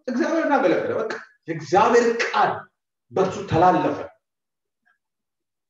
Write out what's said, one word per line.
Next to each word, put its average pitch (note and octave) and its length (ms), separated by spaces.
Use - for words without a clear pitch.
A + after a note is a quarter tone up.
እግዚአብሔርን D4 460
አገለገለ። F#3 440
በቃ - 160
የእግዚአብሔር A3 640
ቃል - 320
በእርሱ - 320
ተላለፈ። D#3+ 540